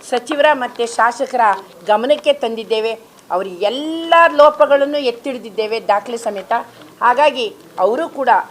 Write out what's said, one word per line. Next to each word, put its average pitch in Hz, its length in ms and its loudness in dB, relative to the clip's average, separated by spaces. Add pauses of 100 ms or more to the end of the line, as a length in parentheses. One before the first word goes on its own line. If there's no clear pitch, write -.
(100)
ಸಚಿವರ 285 440 -2
ಮತ್ತು 240 420 -6
ಶಾಸಕರ 240 460 0 (440)
ಗಮನಕ್ಕೆ 277 480 0
ತಂದಿದ್ದೇವೆ. 220 840 -6 (140)
ಅವರ 190 160 -4
ಎಲ್ಲ 285 640 -4 (220)
ಲೋಪಗಳನ್ನು 294 640 4
ಎತ್ತಿಡಿದಿದ್ದೇವೆ 226 880 -6
ದಾಖಲೆ 208 300 -2
ಸಮೇತ. 202 340 -8 (500)
ಹಾಗಾಗಿ 240 540 2 (240)
ಅವರು 240 300 -2
ಕೂಡ 262 200 -4 (220)